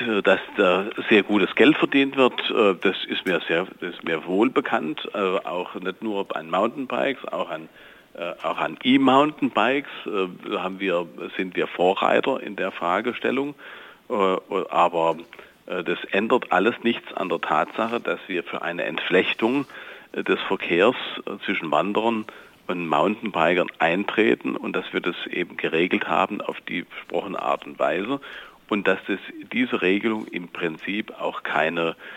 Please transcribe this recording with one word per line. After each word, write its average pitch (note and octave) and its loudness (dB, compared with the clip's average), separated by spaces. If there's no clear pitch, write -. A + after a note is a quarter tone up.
äh, G#2+ 2
dass F#2+ 6
da F#2+ 4
sehr G#2+ 8
gutes G2+ 2
Geld C3+ 8
verdient C#3 2
wird, C3 4
äh, G2+ 4
das F#2+ 2
ist - -6
mir F2 2
sehr, F2 2
das F2+ -8
ist - -16
mir D#2+ -2
wohl G2 4
bekannt, A2+ -2
äh, - -6
auch F#2 -2
nicht F#2 -8
nur G2+ -4
an D#2+ -8
Mountainbikes, B2+ -2
auch F2 -6
an, D#2+ -10
äh, E2+ -8
auch E2 -2
an D#2 -4
E-Mountainbikes, C3+ 4
äh, F#2+ -4
haben F#2 -6
wir, F2 0
sind F#2 -4
wir D#2 0
Vorreiter - 2
in G#2 -10
der F#2+ -4
Fragestellung, A2+ -2
äh, B2 -6
aber, E2 2
äh, F2+ -4
das F2 -2
ändert - 2
alles G2 4
nichts - -2
an F#2 -4
der E2+ -2
Tatsache, A2 0
dass F2 -4
wir F2 -4
für - -8
eine E2+ -4
Entflechtung, A2+ 0
äh, - -4
des F#2+ 0
Verkehrs, F#2+ 2
äh, - -6
zwischen F2 -4
Wanderern G#2+ 2
und F2 -4
Mountainbikern F2 2
eintreten G#2 2
und - -6
dass F#2 -6
wir F#2+ -2
das F2+ -4
eben - -6
geregelt E2+ 0
haben F#2 0
auf - -8
die - -6
besprochene - -6
Art - -2
und C#2+ -14
Weise F#2+ -2
und G#2 0
dass F#2+ 4
das, G2 -2
diese A#2+ 0
Regelung G#2 2
im F2+ -10
Prinzip F2+ -6
auch D#2+ -6
keine, E2 0